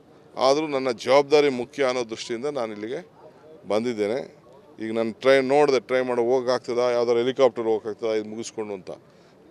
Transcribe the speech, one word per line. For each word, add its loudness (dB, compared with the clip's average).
ಆದರೂ 2
ನನ್ನ -4
ಜವಾಬ್ದಾರಿ 4
ಮುಖ್ಯ -4
ಅನ್ನೋ -2
ದೃಷ್ಟಿಯಿಂದ -8
ನಾನು -6
ಇಲ್ಲಿಗೆ -10
ಬಂದಿದ್ದೇನೆ. -2
ಈಗ -8
ನಾನು -2
ಟ್ರೈ 4
ನೋಡಿದೆ, 4
ಟ್ರೈ -2
ಮಾಡಿ -2
ಹೋಗೋಕ್ಕಾಗ್ತದಾ, 0
ಯಾವ್ದಾದ್ರು 2
ಹೆಲಿಕಾಪ್ಟರ್ 2
ಹೋಗೋಕ್ಕಾಗ್ತದಾ -2
ಇದು -2
ಮುಗಿಸ್ಕೊಂಡು -10
ಅಂತ. -12